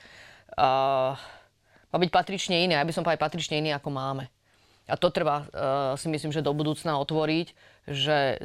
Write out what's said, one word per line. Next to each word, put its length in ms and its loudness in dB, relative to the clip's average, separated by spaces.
e, 100 6
má 80 0
byť 80 4
patrične 560 2
iný. 80 4
Ja 80 4
by 100 0
som 140 -2
povedal, 160 2
patrične 400 -2
iný, 160 0
ako 160 -6
máme. 320 -4
A 80 0
to 160 2
treba, 320 0
e, 560 -2
si 80 -4
myslím, 240 -4
že 80 0
do 160 0
budúcna 400 -2
otvoriť, 720 -2
že 640 0